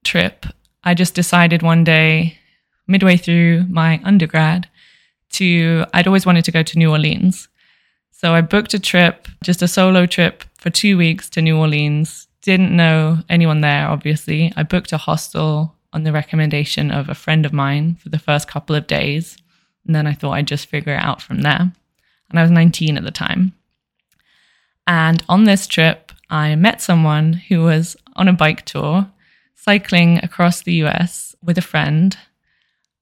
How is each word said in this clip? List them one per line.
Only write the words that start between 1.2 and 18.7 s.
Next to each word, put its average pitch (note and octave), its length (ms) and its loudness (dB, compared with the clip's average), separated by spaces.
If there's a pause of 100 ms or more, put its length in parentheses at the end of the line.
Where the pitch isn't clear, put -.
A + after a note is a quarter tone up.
one E3 220 4
day, D#3+ 540 2 (500)
midway F#3+ 300 4
through E3+ 500 2
my E3 380 0
undergrad, E3 640 0 (640)
to, E3 520 0 (100)
I'd F3 140 2
always F#3+ 180 2
wanted F3 200 4
to E3 80 -4
go D#3+ 100 0
to D#3+ 140 -4
New E3 120 4
Orleans. D#3 600 -2 (640)
So E3+ 220 -2
I E3 60 4
booked G3+ 340 0
a G#3 60 -2
trip, - 480 0 (160)
just F3 180 -2
a F3 60 0
solo F#3 380 2
trip - 400 -2 (120)
for - 120 -6
two G3 280 0
weeks E3 340 -2
to E3+ 100 -4
New D#3+ 160 2
Orleans. D3 720 -2 (120)
Didn't F#3 320 0
know D#3+ 440 2 (100)
anyone E3 320 2
there, D3 300 0
obviously. D#3 640 -4
I D3+ 80 -4
booked F3 300 -4
a D#3 40 -6
hostel D#3 800 -4 (160)
on D#3+ 120 -6
the D#3 100 -2
recommendation D3 760 -2
of C#3+ 200 -6
a D3+ 60 -8
friend D#3 300 -2
of C#3+ 60 -6
mine D3 440 -2
for - 120 -20
the D#3 120 -6
first D3 280 -4
couple D3+ 300 -6